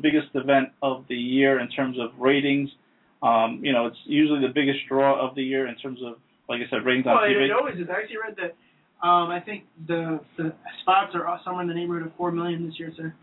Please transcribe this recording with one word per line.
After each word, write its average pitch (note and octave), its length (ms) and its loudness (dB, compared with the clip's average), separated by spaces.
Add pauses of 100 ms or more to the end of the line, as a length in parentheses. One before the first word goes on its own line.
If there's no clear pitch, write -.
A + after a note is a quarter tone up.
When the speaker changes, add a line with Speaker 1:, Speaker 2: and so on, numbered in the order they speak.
Speaker 1:
biggest D3+ 320 2
event C3+ 360 2 (120)
of C3 260 -2
the B2+ 80 -6
year C3 440 2
in A#2+ 100 -4
terms B2+ 300 -4
of A#2 100 -4 (100)
ratings. C#3 500 2 (540)
Um, A#2 400 2
you C#3+ 80 0
know, A#2+ 160 2
it's A#2 180 -10
usually D3 360 2
the C3 120 0
biggest C#3 260 2 (100)
draw C3+ 360 2
of C3 100 -8
the C#3 80 -4
year C3 240 -2
in A#2+ 100 -10
terms B2+ 280 -12
of, A#2 100 -12 (340)
like A#2+ 100 -4
I A#2+ 100 -8
said, A2+ 160 -4
ratings B2+ 220 2
on B2 80 6
Speaker 2:
Well, G#3 140 4
Speaker 1:
T C3+ 40 2
V. C3+ 120 4
Speaker 2:
it C#3 60 2
always B3+ 240 0
is. F3 140 -8
I F#3+ 120 -4
actually G#3+ 160 -12
read A3 200 -10
that, - 680 -10
um, F3 220 4
I F3 100 -4
think G3+ 260 -12 (220)
the, E3 320 -2 (180)
the D#3+ 160 -4 (280)
spots F#3+ 340 2
are F3 300 -4
somewhere F3+ 180 -6
in F3 60 -4
the E3 40 -4
neighborhood E3+ 340 -6
of E3 100 -14
four F3 140 -2
million E3+ 360 -4
this D#3+ 100 -12
year, E3 180 -12
sir. D#3+ 280 -10